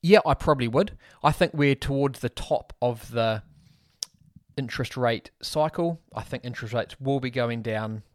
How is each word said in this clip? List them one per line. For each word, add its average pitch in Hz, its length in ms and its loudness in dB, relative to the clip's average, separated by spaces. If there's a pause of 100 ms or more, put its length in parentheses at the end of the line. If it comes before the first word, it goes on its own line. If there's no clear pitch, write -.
Yeah, 190 240 8
I 139 80 4
probably 135 340 2
would. 151 300 0 (240)
I 151 100 4
think - 220 0
we're 143 200 4
towards 139 460 -2
the 127 80 -4
top - 540 -4
of 120 280 -2
the 113 320 0 (1160)
interest 127 400 -6
rate 117 320 -2 (100)
cycle. 160 640 -2 (120)
I 110 60 -6
think - 240 -10
interest 120 300 -8
rates - 260 -4
will 135 200 0
be 127 100 -4
going 117 320 -2
down. 110 400 -4 (120)